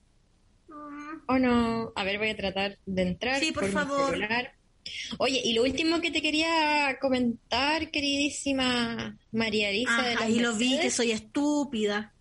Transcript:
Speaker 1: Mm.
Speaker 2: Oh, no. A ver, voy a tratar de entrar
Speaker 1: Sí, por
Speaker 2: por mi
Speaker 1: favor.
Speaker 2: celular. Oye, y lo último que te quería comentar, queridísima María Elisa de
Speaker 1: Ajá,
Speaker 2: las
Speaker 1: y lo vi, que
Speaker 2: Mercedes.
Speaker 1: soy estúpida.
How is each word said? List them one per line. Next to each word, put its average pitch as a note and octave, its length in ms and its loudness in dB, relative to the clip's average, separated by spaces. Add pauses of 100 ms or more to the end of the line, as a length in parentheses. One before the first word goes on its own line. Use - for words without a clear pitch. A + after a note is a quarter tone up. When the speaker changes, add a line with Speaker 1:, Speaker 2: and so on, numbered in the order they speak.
(680)
Speaker 1:
Mm. D4 600 -14
Speaker 2:
Oh, C4 120 2
no. A#3 560 2
A G#3 80 -2
ver, G3 140 -2
voy G#3+ 120 0
a G#3+ 80 -2
tratar G3 480 -2
de F#3 180 -2
entrar A3+ 360 0
Speaker 1:
Sí, D#4 120 2
por C#4+ 120 -4
Speaker 2:
por - 60 0
mi - 60 0
Speaker 1:
favor. C#4 360 0
Speaker 2:
celular. A3 420 -2 (680)
Oye, C4 240 2
y A3+ 100 0
lo A3+ 100 2
último D#4+ 380 2
que E4+ 80 -2
te D#4 120 -2
quería D4+ 800 2
comentar, C4 920 0
queridísima C4 1300 0 (140)
María G#3+ 380 0
Elisa A#3 320 0
de A#3+ 120 0
Speaker 1:
Ajá, A3+ 80 0
Speaker 2:
las A3+ 80 0
Speaker 1:
y A#3 100 4
lo A#3+ 140 2
vi, A#3+ 160 0
que B3+ 60 4
Speaker 2:
Mercedes. E4 200 0
Speaker 1:
soy A#3 160 2
estúpida. A3 1080 -2